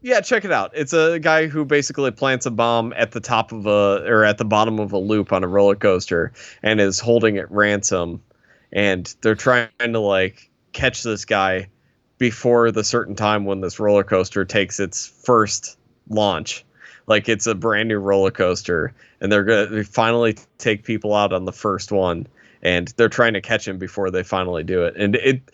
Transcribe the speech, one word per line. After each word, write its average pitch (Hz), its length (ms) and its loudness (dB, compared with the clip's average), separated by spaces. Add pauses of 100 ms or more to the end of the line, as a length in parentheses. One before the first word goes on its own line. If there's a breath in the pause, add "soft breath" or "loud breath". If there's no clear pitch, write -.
yeah, 247 200 2
check 226 240 -2
it 185 80 -2
out. 117 220 0
It's 147 180 -6
a 165 260 2
guy 160 300 2
who 151 160 -4
basically 139 480 0
plants 131 340 -2
a 120 60 -4
bomb 117 440 0
at 110 140 -2
the 117 100 -8
top 117 320 -2
of 104 140 -8
a, 101 400 2
or 107 180 4
at 104 140 2
the 113 60 -2
bottom 107 340 2
of 101 140 -4
a 101 60 0
loop 104 340 0
on 95 100 0
a 90 60 -4
roller 101 260 4
coaster 90 580 0 (300 loud breath)
and 107 180 2
is 98 200 2
holding 113 360 2
it 92 140 -8
ransom. 98 720 0 (500 soft breath)
And 98 400 -2 (100)
they're 110 120 2
trying 120 340 2 (120)
to, 117 180 -2
like, 98 500 -2 (240)
catch - 300 -2
this 110 220 -6
guy 95 440 -2 (500)
before 117 520 2
the 107 140 -2
certain 104 320 -4
time 104 280 0
when 98 160 -4
this 90 200 -8
roller 104 240 4
coaster 95 400 0
takes 98 360 -2
its - 260 -6
first - 680 -2 (320)
launch. 104 560 -2 (440 loud breath)
Like, 104 200 2
it's 110 200 0
a 110 80 0
brand 110 320 0
new 107 100 0
roller 98 320 2
coaster, 90 640 -2 (280 soft breath)
and 98 120 0
they're 101 120 4
gonna, 104 220 2
they 107 180 -6
finally 113 520 0 (220)
take 107 260 -4
people 107 300 -2
out 104 180 2
on 92 120 -4
the 92 80 -8
first 92 380 -6
one, 87 360 0 (360 soft breath)
and 87 340 -2
they're - 120 4
trying 117 260 2
to 98 60 -4
catch 110 260 -4
him 95 120 -8
before 92 320 -4
they 92 120 -2
finally 90 400 -4
do 90 220 -2
it. 85 120 -4
And 104 200 0
it, 127 240 0 (140)